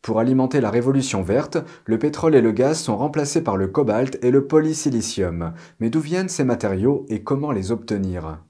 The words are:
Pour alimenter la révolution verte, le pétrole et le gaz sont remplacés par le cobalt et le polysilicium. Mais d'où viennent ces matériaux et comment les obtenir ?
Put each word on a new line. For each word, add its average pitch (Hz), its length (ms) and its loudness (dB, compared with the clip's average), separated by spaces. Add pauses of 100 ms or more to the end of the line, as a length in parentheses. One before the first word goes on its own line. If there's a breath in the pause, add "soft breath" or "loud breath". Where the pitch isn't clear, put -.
Pour 110 180 -2
alimenter 131 420 2
la 110 80 0
révolution 123 540 0
verte, 123 340 0 (260 loud breath)
le 110 160 0
pétrole 156 340 0
et 135 60 8
le 110 140 4
gaz 139 260 2
sont 110 160 -2
remplacés 147 480 -2
par 98 140 0
le 98 100 0
cobalt 123 560 0
et 123 80 4
le 135 160 4
polysilicium. 113 1040 0 (300 loud breath)
Mais 113 80 0
d'où 156 100 0
viennent 180 300 -2
ces 147 160 -2
matériaux 113 640 0
et 107 120 -4
comment 139 300 -2
les 98 220 -2
obtenir ? 92 640 -6 (100)